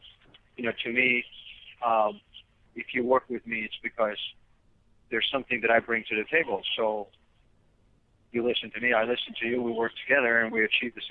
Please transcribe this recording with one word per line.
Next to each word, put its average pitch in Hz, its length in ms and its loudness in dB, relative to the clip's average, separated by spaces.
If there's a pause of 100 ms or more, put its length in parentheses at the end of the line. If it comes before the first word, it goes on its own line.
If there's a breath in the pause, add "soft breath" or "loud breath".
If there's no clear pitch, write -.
(580)
You 123 80 -6
know, 117 60 0 (120)
to 123 80 -4
me, 123 320 2 (600)
um, 107 340 4 (560)
if - 180 -10
you 123 100 0
work 127 260 4
with 117 160 -6
me, 113 160 -6
it's 107 200 -8
because 107 360 -2 (920)
there's 113 220 0
something 123 300 -2
that 113 100 2
I 113 80 6
bring 110 300 0
to 110 60 -2
the 107 100 0
table. 127 380 0 (120)
So 107 320 0 (1200)
you 117 120 -2
listen 117 280 -2
to 107 80 -10
me, 120 140 0
I 110 100 4
listen 120 360 -4
to 117 80 -2
you, 123 140 0
we 120 100 -2
work 113 200 0 (160)
together, 123 320 4
and 113 120 2
we 110 120 2
achieve 117 320 0
the 101 160 -14